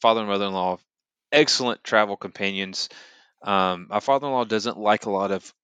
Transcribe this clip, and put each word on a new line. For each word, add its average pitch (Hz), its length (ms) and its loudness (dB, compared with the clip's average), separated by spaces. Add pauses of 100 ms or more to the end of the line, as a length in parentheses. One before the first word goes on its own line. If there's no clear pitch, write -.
father 113 200 4
and 104 80 -6
mother-in-law, 95 500 -2 (520)
excellent 135 520 2
travel 104 340 2
companions. 98 720 -6 (540)
Um, 92 460 0
my 104 120 -2
father-in-law 139 440 0
doesn't 110 340 -4
like 104 260 2
a 110 60 -4
lot 98 200 0
of 95 220 -6 (100)